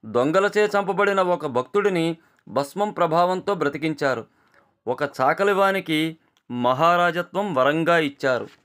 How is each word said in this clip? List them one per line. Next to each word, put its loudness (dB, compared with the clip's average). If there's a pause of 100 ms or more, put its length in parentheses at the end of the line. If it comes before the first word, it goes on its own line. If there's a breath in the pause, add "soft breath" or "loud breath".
దొంగలచే 2
చంపబడిన 0
ఒక 0
భక్తుడిని -2 (300 soft breath)
భస్మం -4
ప్రభావంతో 0
బ్రతికించారు. -2 (640 soft breath)
ఒక -4
చాకలివానికి 0 (340)
మహారాజత్వం 0
వరంగా 2
ఇచ్చారు. -2 (180)